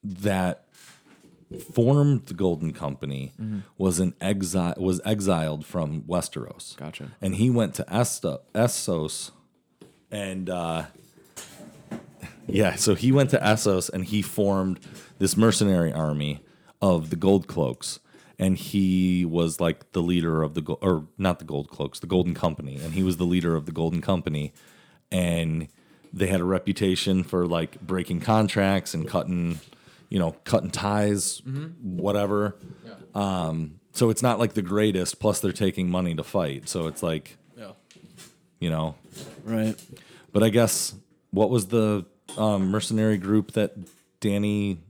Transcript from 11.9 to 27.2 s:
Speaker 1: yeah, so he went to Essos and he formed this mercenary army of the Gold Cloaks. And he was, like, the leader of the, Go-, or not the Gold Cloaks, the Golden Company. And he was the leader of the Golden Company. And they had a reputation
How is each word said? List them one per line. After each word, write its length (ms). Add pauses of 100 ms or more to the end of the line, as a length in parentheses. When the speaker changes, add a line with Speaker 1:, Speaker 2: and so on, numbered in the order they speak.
Speaker 1:
yeah, 280
so 200
he 160
went 200
to 60
Essos 520
and 160
he 160
formed 580 (400)
this 180
mercenary 560
army 480 (400)
of 280
the 60
Gold 320
Cloaks. 520 (420)
And 160
he 680
was, 340
like, 320
the 100
leader 420
of 100
the, 80
Go-, 200
or 260 (100)
not 220
the 60
Gold 240
Cloaks, 300
the 80
Golden 260
Company. 480
And 120
he 100
was 140
the 80
leader 300
of 100
the 80
Golden 280
Company. 520 (580)
And 560 (460)
they 140
had 120
a 60
reputation 800